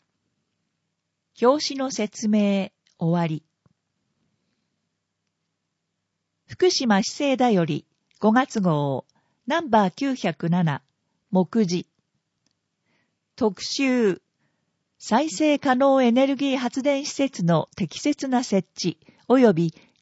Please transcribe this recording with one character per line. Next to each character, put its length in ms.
表 280
紙 100
の 120
説 380
明 400
終 120
わ 160
り。 160
福 200
島 320
市 100
政 280
だ 140
よ 120
り、 220
五 140
月 280
号、 440
ナ 140
ン 100
バ 220
ー 20
九 220
百 340
七、 320
目 340
次。 220
特 260
集。 580
再 320
生 300
可 160
能 260
エ 80
ネ 160
ル 80
ギ 200
ー 40
発 240
電 220
施 80
設 320
の 320
適 240
切 260
な 160
設 340
置 220
及 240
び 220